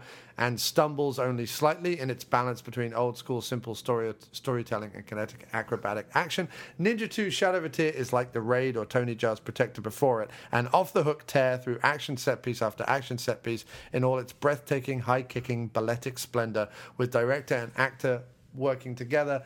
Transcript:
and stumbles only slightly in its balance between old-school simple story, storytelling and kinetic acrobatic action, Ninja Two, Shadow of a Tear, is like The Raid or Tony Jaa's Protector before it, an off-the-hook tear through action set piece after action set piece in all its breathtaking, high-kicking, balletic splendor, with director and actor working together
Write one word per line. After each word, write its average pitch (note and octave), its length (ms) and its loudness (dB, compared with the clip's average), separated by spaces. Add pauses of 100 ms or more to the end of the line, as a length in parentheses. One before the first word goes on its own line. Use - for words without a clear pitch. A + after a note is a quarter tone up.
(380)
and A#2+ 220 0
stumbles D3 580 2
only B2 280 0
slightly E3+ 520 0
in C3 120 -4
its - 160 -6
balance B2 360 2
between A#2 320 -4
old-school A#2+ 480 -2
simple A#2 320 -4
story, A2+ 400 -2 (200)
storytelling A2+ 600 -4
and G2+ 140 -14
kinetic G#2+ 460 -6
acrobatic G#2+ 600 -2
action, E3+ 360 0 (280)
Ninja G#3+ 320 0
Two, G#3 200 -2
Shadow F#3 300 2
of E3 40 -6
a D#3+ 60 -4
Tear, D#3 240 2
is C3 180 -4
like B2 220 2
The A#2+ 80 -2
Raid B2 340 2
or A2 100 -2
Tony A#2+ 300 0
Jaa's A2 240 0
Protector A#2+ 420 -2
before A2+ 400 2
it, G#2 80 -6 (220)
an A#2+ 220 4
off-the-hook D#3+ 520 2
tear C3 320 4
through B2 260 -4
action C#3+ 340 2
set - 260 0
piece A#2+ 180 -2
after A2 240 -2
action B2+ 320 0
set - 260 -4
piece A#2 200 -4 (300)
in B2+ 100 2
all C3 160 4
its B2 140 -10
breathtaking, C#3 640 0
high-kicking, B2 720 0
balletic A#2 500 -2
splendor, A2 480 0 (300)
with B2 140 0
director C3 440 2
and A#2 220 -4
actor B2+ 460 2 (300)
working B2+ 400 -2
together C#3 520 0